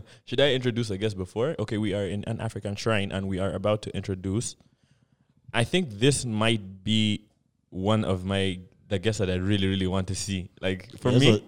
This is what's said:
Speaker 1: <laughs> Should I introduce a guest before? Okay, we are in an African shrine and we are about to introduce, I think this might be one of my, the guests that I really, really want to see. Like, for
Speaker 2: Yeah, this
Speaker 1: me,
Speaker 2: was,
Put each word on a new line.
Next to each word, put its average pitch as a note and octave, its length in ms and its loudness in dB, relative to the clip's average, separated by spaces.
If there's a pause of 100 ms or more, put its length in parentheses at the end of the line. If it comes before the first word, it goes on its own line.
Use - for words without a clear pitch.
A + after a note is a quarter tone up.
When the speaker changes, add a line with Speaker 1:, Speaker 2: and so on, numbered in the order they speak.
(120)
Speaker 1:
<laughs> - 120 -20
Should B2+ 160 -2
I C#3 120 4
introduce A#2+ 380 -2
a F#2+ 80 -4
guest G#2 180 -2
before? G#2+ 420 -4
Okay, G#2 200 -4
we G#2 160 -2
are G2+ 100 -2
in G2 220 -4
an - 140 -4
African G2+ 360 -6
shrine G2+ 360 0
and F#2+ 160 -2
we F#2+ 100 -2
are F#2+ 140 -2
about G2+ 300 0
to - 140 -10
introduce, F#2+ 600 -4 (960)
I A#2 120 2
think F3+ 340 0
this C3 260 4
might G#2+ 600 0
be G#2+ 420 2 (440)
one G2+ 340 0
of F#2 200 -2
my, F#2+ 360 0 (280)
the G2+ 120 0
guests G#2+ 180 0
that F#2 120 0
I F#2 60 0
really, F#2+ 320 2
really F#2+ 200 0
want F#2 200 0
to F#2+ 60 -4
see. F#2 360 -6 (100)
Like, F#2+ 380 -4
for B2+ 120 0
Speaker 2:
Yeah, B2 80 6
this C3+ 40 8
Speaker 1:
me, C3 100 8
Speaker 2:
was, G#2 160 4